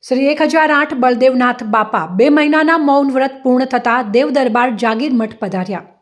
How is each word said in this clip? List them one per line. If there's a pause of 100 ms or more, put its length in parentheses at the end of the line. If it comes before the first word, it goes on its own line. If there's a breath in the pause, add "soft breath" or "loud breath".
શ્રી
એક
હજાર
આઠ
બળદેવનાથ
બાપા
બે
મહિનાના
મૌન
વ્રત
પૂર્ણ
થતા (140)
દેવ
દરબાર
જાગીર
મઠ
પધાર્યા. (200)